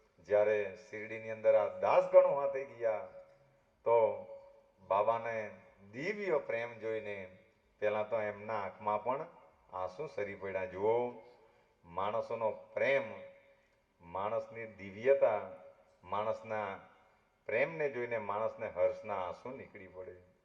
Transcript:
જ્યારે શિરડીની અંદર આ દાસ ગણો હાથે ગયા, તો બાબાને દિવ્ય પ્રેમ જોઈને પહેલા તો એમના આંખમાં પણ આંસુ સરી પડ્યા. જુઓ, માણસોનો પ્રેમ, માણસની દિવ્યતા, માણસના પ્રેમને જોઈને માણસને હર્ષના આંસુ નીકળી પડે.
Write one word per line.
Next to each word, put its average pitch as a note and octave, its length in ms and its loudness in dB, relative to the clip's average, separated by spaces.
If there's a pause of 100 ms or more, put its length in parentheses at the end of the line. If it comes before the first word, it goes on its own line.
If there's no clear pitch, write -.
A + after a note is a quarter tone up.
(280)
જ્યારે G#2 320 6 (180)
શિરડીની A2 540 -10
અંદર A2 240 6
આ G2+ 140 4 (100)
દાસ C#3 320 6
ગણો F#3 240 10
હાથે C#3 300 0
ગયા, A2+ 420 -2 (760)
તો A#2 120 6 (840)
બાબાને A2+ 540 2 (540)
દિવ્ય F3+ 480 -2
પ્રેમ A#2 400 -4
જોઈને G#2 380 -6 (640)
પહેલા G#2 220 0
તો A2 180 -2
એમના G#2 400 -4
આંખમાં G#2 420 -2
પણ B2+ 180 -2 (520)
આંસુ F#2 340 -6
સરી G2+ 280 -6
પડ્યા. F#2+ 300 -4
જુઓ, G2 300 2 (920)
માણસોનો G#2+ 640 -2 (240)
પ્રેમ, B2+ 340 2 (960)
માણસની A2 720 -4
દિવ્યતા, G#2+ 680 2 (640)
માણસના G#2+ 680 -4 (760)
પ્રેમને D3+ 420 0
જોઈને A#2+ 280 -4
માણસને G#2+ 500 -4
હર્ષના F#2 520 0
આંસુ F2 300 -8
નીકળી G2+ 380 -14
પડે. F#2 280 -14 (280)